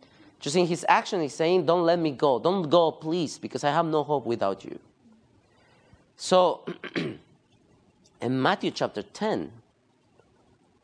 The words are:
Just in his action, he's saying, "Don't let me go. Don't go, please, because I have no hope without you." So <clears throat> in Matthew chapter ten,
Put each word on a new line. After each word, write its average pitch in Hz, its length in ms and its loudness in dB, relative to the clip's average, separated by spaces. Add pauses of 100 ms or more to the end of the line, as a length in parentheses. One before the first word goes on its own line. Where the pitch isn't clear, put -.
(400)
Just 147 160 -4
in 180 120 4
his 165 200 -4
action, 202 360 2
he's 135 100 -4
saying, 170 320 2
"Don't 170 180 2
let 170 140 4
me 160 140 0
go. 131 260 2
Don't 165 320 0
go, 160 220 4
please, 160 480 -6
because 110 240 -8
I 143 80 2
have 165 160 2
no 156 160 0
hope 139 240 -2
without 104 360 -2
you." - 140 -14 (1400)
So 180 480 2 (320)
<clears throat> - 1300 -12
in 127 180 -2
Matthew 170 300 0
chapter 117 320 -4
ten, 117 500 -4 (1300)